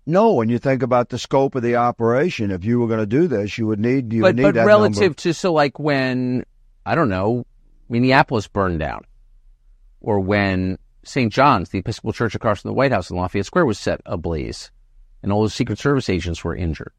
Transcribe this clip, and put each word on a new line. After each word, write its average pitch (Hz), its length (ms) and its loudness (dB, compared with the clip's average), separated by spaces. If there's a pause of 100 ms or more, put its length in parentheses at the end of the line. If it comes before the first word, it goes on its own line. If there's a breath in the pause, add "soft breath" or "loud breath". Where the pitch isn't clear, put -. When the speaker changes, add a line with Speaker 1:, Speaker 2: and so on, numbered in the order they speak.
Speaker 1:
no, 196 280 4
when 113 140 2
you 120 100 2
think 135 240 0
about 123 280 0
the 123 80 -8
scope 135 360 0
of 127 80 -2
the 120 140 0
operation, 120 720 0
if 92 140 -6
you 117 160 2
were 117 80 0
gonna 110 180 0
do 143 220 2
this, 104 300 -4
you 113 80 -2
would 107 140 -2
need, 120 320 0
you 113 100 2
Speaker 2:
But, 95 60 6
Speaker 1:
would 110 80 4
need 123 60 2
Speaker 2:
but - 120 4
Speaker 1:
that 113 120 2
Speaker 2:
relative 104 340 4
Speaker 1:
number. 180 140 2
Speaker 2:
to, 170 200 -4
so, 180 180 -2
like, 147 260 0
when, 127 680 -2 (420)
I 104 80 -2
don't 147 140 2
know, 104 380 0 (420)
Minneapolis 127 600 2
burned 92 320 -2
down, 65 220 -6 (1000)
or 104 200 0
when 95 580 0 (260)
Saint 120 280 -2
John's, 127 380 2
the 101 80 -4
Episcopal 107 340 -6
Church 117 220 -2
across 107 280 -2
from 104 80 -8
the 101 40 -6
White 131 180 2
House 95 180 -4
in 92 60 -6
Lafayette 90 300 -2
Square, 180 200 2
was 107 120 -2
set 87 280 -4
ablaze, 78 640 -8 (520)
and 98 100 -2
all 104 100 2
the 107 80 0
Secret 113 280 -4
Service 139 300 -2
agents 87 340 -4
were 82 140 -6
injured. 85 420 -6